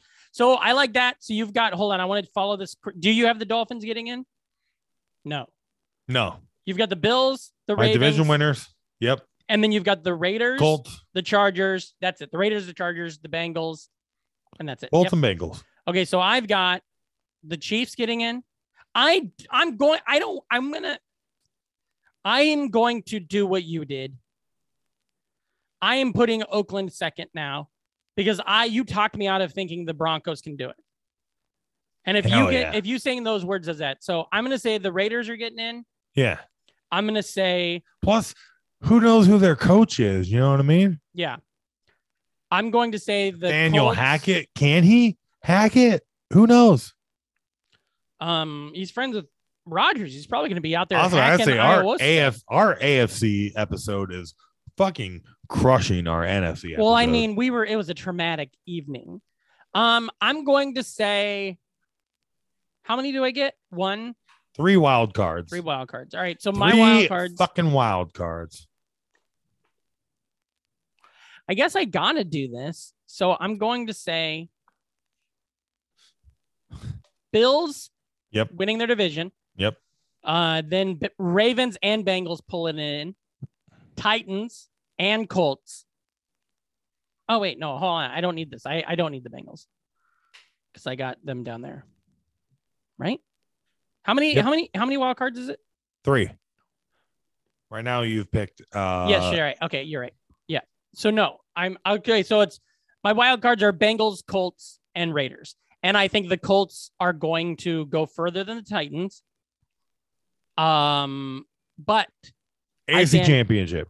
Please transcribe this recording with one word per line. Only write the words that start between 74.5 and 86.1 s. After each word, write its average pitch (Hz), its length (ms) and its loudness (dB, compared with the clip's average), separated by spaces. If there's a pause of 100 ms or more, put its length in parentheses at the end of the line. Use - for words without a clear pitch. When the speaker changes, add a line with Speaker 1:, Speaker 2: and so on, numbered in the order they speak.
Speaker 1:
Bills 277 580 0 (400)
Speaker 2:
Yep. 110 220 -2
Speaker 1:
winning 202 260 -4
their 233 100 -2
division. 180 420 -2 (260)
Speaker 2:
Yep. 104 200 -2 (480)
Speaker 1:
Uh, 160 420 0
then 185 280 -2
B-, 175 140 -6 (100)
Ravens 214 640 0
and 208 220 0
Bengals 185 400 -4
pulling 165 360 -6
in. 147 340 -8 (800)
Titans 214 760 -4 (300)
and 208 300 -2
Colts. - 560 -4 (1400)